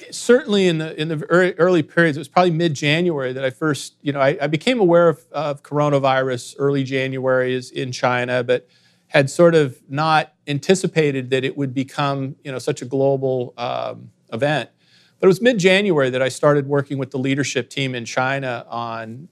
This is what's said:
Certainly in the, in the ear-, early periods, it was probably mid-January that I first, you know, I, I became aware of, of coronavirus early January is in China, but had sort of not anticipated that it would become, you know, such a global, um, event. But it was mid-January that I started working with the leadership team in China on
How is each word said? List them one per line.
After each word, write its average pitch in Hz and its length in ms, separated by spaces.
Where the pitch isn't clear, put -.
Certainly 226 580
in 165 120
the, 160 200
in 156 100
the 156 200
ear-, 180 280
early 175 260
periods, 165 340
it 165 40
was - 60
probably 180 240
mid-January 156 840
that 135 120
I 131 40
first, 147 520
you 143 120
know, 139 80
I, 135 200
I 143 60
became 226 320
aware 170 300
of, 147 100
of 151 320
coronavirus 135 920
early 139 260
January 131 720
is 127 160
in 135 220
China, 123 520
but 123 240
had 139 220
sort 170 260
of 139 240
not 156 440
anticipated 143 840
that 131 160
it - 100
would 139 180
become, 139 720
you 143 80
know, 127 80
such 147 220
a 139 40
global, 135 720
um, 120 540
event. 135 360
But 185 80
it - 20
was 185 120
mid-January 190 680
that 127 120
I 131 80
started 147 380
working 139 300
with 135 140
the 135 80
leadership 135 500
team 135 260
in 120 80
China 131 640
on 117 640